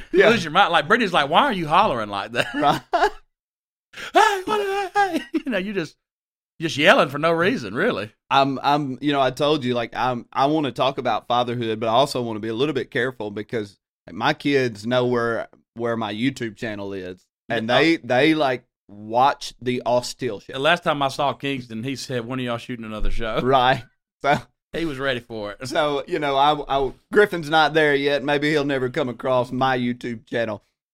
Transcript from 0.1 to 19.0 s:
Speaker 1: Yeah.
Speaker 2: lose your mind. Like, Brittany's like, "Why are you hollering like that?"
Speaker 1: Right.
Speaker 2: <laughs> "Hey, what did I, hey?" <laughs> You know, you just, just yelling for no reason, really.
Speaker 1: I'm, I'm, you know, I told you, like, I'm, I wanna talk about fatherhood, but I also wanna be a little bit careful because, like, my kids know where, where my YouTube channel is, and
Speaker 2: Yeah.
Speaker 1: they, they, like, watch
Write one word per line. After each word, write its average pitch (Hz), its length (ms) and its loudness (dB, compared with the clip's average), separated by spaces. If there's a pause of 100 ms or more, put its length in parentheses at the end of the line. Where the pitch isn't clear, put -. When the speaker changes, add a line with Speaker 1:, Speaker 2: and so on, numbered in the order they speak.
Speaker 1:
Yeah. 196 180 6
Speaker 2:
lose 226 120 2
your 160 80 -8
mind. 170 220 4
Like, 151 160 2
Brittany's 214 240 2
like, 151 180 2
"Why 185 140 6
are 294 80 0
you 170 160 -4
hollering 151 400 2
like 101 240 -6
that?" 123 220 0
Speaker 1:
Right. 151 260 2 (120)
Speaker 2:
<laughs> 370 200 2 (1040)
"Hey, 403 320 4
what 427 120 0
did 403 120 -2
I, 392 240 -2
hey?" 392 340 0
<laughs> 311 160 -4
You 269 80 -6
know, 202 60 -2
you 196 160 -6
just, 170 220 -6 (640)
just 156 180 -4
yelling 175 320 6
for 143 80 -8
no 165 140 2
reason, 165 420 0
really. 123 360 -2 (200)
Speaker 1:
I'm, 139 320 4
I'm, 143 400 0
you 147 100 0
know, 139 80 2
I 135 100 4
told 147 320 0
you, 123 120 0
like, 117 200 -4
I'm, 120 380 -2
I 131 140 2
wanna 147 260 2
talk 131 240 0
about 117 320 -2
fatherhood, 120 520 0
but 113 100 -2
I - 20 0
also 135 300 2
wanna 110 180 -6
be 110 80 -6
a 113 60 -4
little 143 200 -2
bit 123 160 -4
careful 123 400 -4
because, 104 480 -8 (280)
like, 85 100 -14
my 123 160 0
kids 127 540 0
know 123 200 2
where, 117 420 -2 (260)
where 117 240 -4
my 107 160 -4
YouTube 117 420 -4
channel 101 380 -8
is, 92 320 -12 (240)
and 113 180 -4
Speaker 2:
Yeah. 123 100 2
Speaker 1:
they, 165 200 4
they, 127 360 2
like, 131 300 -2 (240)
watch 110 720 -2